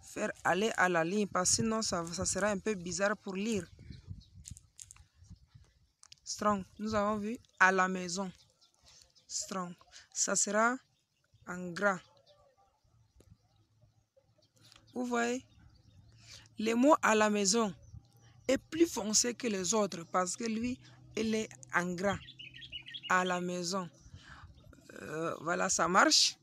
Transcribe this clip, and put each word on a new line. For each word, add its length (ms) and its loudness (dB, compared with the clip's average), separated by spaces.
faire 300 -6
aller 340 2
à 120 4
la 140 2
ligne, 240 0
parce 220 0
que 80 4
sinon 240 0
ça, 320 -4
ça 120 -4
sera 220 -2
un 100 0
peu 160 -4
bizarre 440 -2
pour 180 -10
lire. 320 -2
Strong, 400 -2
nous 160 -4
avons 220 0
vu 200 -6
à 120 10
la 160 4
maison. 440 -4
Strong, 460 -8
ça 220 -2
sera 420 2
en 220 -8
gras. 280 0
Vous 120 -6
voyez, 380 -2
le 160 0
mot 260 8
à 140 6
la 140 6
maison 440 0
est 100 2
plus 280 2
foncé 480 0
que 140 -4
les 260 0
autres 380 0
parce 240 0
que 100 -8
lui, 340 -4
il 200 0
est 140 -4
en 200 0
gras 260 -2
à 160 4
la 160 -2
maison. 480 -4
Euh, 400 -6
voilà, 280 -2
ça 180 2
marche. 560 6